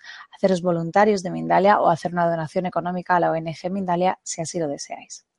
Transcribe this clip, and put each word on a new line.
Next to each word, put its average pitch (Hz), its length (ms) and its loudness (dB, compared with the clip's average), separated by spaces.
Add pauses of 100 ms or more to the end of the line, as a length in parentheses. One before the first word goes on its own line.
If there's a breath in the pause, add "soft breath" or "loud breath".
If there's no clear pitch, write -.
(320 loud breath)
haceros 185 300 0
voluntarios 180 640 2
de 180 80 -4
Mindalia 170 500 4
o 170 80 4
hacer 170 240 0
una 175 160 2
donación 165 380 -4
económica 180 480 -2
a 175 40 4
la 160 120 2
O 160 40 0
N 165 160 -6
G 175 200 -8
Mindalia 185 500 0
si - 220 -8
así 175 160 -6
lo 160 80 -2
deseáis. - 580 -12 (140)